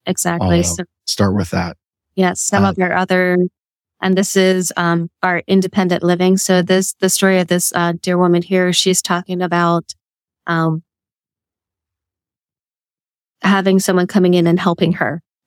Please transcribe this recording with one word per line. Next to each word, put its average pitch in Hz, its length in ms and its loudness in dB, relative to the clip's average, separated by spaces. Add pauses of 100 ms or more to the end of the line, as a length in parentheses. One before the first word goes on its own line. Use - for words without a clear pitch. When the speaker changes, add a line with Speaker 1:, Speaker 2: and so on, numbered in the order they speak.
Speaker 1:
Exactly. 175 540 0
Speaker 2:
Uh, - 20 0
Speaker 1:
So 175 200 -4 (220)
Speaker 2:
start 98 300 0
with 95 160 -4
that. 87 260 -4 (380)
Speaker 1:
yes, 180 260 0
some 202 220 0
Speaker 2:
Uh, 196 80 2
Speaker 1:
of 180 80 -6
our 180 140 0
other, 180 440 0 (640)
and 190 160 0
this 202 180 -2
is, 185 420 2
um, 170 320 -2 (120)
our 180 260 -2
independent 185 560 0
living. 180 340 2
So 185 260 0
this, 185 300 0
the 190 160 -2
story 190 300 2
of 175 80 -2
this, 175 280 -2
uh, 170 260 0
dear 180 160 -2
woman 175 240 2
here, 180 320 0
she's 185 300 0
talking 180 380 -4
about, 170 520 0 (540)
um, 165 340 -2 (2500)
having 190 380 2
someone 185 280 0
coming 180 260 2
in 175 140 2
and 175 120 2
helping 175 340 0
her 147 280 -4 (260)